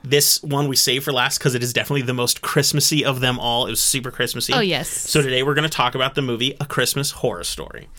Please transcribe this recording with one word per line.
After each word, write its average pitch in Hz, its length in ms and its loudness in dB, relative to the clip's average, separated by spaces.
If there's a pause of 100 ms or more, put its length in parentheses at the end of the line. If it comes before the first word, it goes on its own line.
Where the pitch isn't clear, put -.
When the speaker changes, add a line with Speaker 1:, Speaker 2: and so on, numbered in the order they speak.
Speaker 1:
this 143 400 4
one 143 240 0
we 135 80 -2
saved 135 300 2
for 147 80 -2
last 131 240 0
'cause 135 180 2
it 120 80 0
is 120 80 -2
definitely 127 300 0
the 123 140 -2
most 123 260 -2
Christmassy 147 640 2
of 131 140 0
them 127 200 2
all. 120 280 0
It - 20 -4
was 110 120 -2
super 131 300 0
Christmassy. 120 420 -2
Speaker 2:
Oh, 269 60 2
yes. 165 300 0
Speaker 1:
So - 320 0
today 127 220 2
we're 143 100 0
gonna 156 160 2
talk 123 260 0
about 131 200 0
the 143 80 -2
movie 123 360 -2
A 143 60 -2
Christmas 139 460 0
Horror 87 320 -2
Story. - 440 -10 (120)